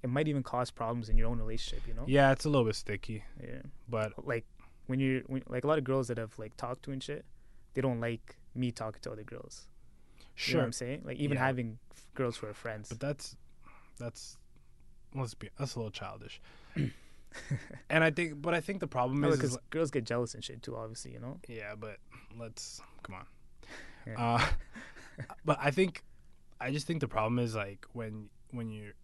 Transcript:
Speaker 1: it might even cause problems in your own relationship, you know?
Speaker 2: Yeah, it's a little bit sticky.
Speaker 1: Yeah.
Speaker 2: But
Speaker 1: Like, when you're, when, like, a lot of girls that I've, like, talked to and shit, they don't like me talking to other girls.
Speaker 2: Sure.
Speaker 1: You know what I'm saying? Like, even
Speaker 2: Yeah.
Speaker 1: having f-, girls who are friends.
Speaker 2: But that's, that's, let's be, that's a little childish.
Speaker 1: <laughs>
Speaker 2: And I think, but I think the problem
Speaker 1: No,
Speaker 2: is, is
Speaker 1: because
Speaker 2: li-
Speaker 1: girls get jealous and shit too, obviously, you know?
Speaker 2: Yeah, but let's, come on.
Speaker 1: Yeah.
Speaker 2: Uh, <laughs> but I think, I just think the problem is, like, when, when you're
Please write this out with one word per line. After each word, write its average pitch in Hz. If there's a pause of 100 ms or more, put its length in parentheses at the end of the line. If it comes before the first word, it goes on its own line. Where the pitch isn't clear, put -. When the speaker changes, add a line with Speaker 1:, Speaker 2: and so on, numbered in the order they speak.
Speaker 1:
it 127
might 143
even 139
cause 123
problems 117
in 110
your 113
own 120
relationship, 113
you 113
know? 110
Speaker 2:
Yeah, 135
it's 135
a 156
little 135
bit 107
sticky. 104 (180)
Speaker 1:
Yeah. - (280)
Speaker 2:
But 107
Speaker 1:
Like, 117 (420)
when 131
you're, 131
when, 135
like, 127
a 143
lot 156
of 143
girls 131
that 117
I've, 110
like, 107
talked 123
to 143
and 131
shit, 147 (480)
they 131
don't 123
like 117 (160)
me 123
talking 110
to -
other 110
girls. - (680)
Speaker 2:
Sure. -
Speaker 1:
You 127
know 151
what 131
I'm 120
saying? 131
Like, 127
even 143
Speaker 2:
Yeah. 127
Speaker 1:
having 123 (120)
f-, -
girls 123
who 113
are 104
friends. 107
Speaker 2:
But 113
that's, 143 (640)
that's, - (800)
let's 131
be, -
that's 143
a 123
little 110
childish. - (340)
Speaker 1:
<laughs> 160 (1080)
Speaker 2:
And 160
I 165
think, 156
but 165
I 170
think 196
the 160
problem 131
Speaker 1:
No, 147
Speaker 2:
is, 156
is 135
Speaker 1:
because 131
Speaker 2:
li- - (100)
Speaker 1:
girls 156
get 120
jealous 120
and -
shit 123
too, 120
obviously, 113
you 117
know? 120
Speaker 2:
Yeah, 107
but 107 (420)
let's, - (220)
come 98
on. 92 (840)
Speaker 1:
Yeah. 110 (220)
Speaker 2:
Uh, 117 (500)
<laughs> -
but 151
I 143
think, 180 (580)
I 127
just 147
think 165
the 135
problem 110
is, 120
like, 101
when, 107 (220)
when 117
you're 107 (100)